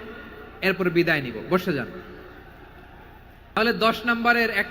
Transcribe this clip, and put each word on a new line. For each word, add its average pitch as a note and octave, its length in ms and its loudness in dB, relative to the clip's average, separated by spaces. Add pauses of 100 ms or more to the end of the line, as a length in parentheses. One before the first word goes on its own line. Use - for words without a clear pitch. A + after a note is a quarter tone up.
(600)
এরপর F#3 280 2
বিদায় D#3+ 320 4
নিব, A#2+ 120 -6 (160)
বসে F#3 220 2
যান। B2+ 140 -2 (1700)
তাহলে A3+ 180 2
দশ A3+ 340 2
নম্বরের A#3 440 2
এক G3+ 200 0